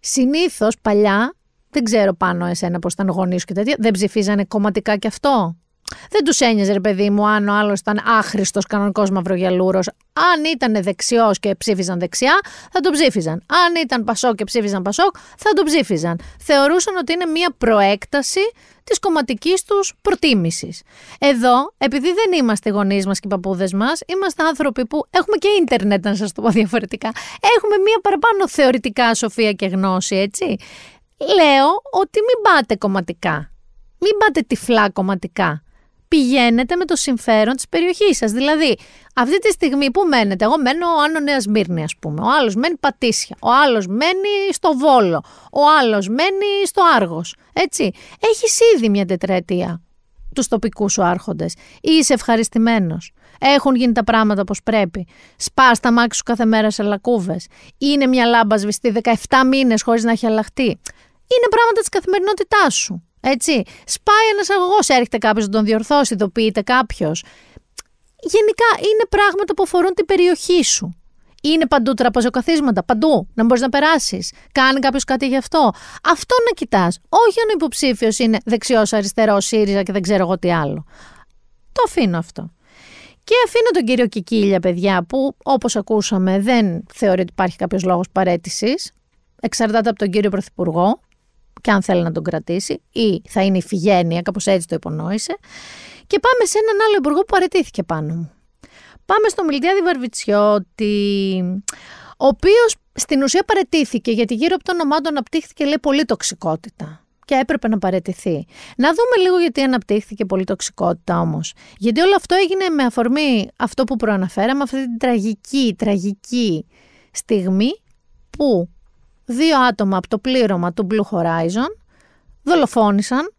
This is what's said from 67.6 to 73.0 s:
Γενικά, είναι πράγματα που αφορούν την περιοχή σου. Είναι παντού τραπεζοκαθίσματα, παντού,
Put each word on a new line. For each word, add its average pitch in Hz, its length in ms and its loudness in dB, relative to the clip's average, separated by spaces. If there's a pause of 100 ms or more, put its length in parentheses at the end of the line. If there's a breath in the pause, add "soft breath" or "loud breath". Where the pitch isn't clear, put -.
Γενικά, 440 440 2 (120)
είναι 427 320 2
πράγματα 403 440 0
που 381 100 0
αφορούν 359 300 2
την 415 120 0
περιοχή 359 580 2
σου. - 320 -4 (480)
Είναι 311 240 2
παντού 262 260 2
τραπεζοκαθίσματα, 247 880 0
παντού, 247 500 2